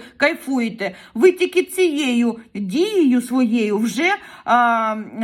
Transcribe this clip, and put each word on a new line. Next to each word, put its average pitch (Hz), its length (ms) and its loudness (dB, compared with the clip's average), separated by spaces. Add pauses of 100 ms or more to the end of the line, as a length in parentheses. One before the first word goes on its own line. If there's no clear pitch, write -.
(160)
кайфуєте, 254 800 -4 (200)
ви 349 180 6
тільки 359 300 -2
цією 269 760 0 (160)
дією 254 680 0
своєю 233 560 0
вже, 285 360 0 (300)
а, 226 520 2 (280)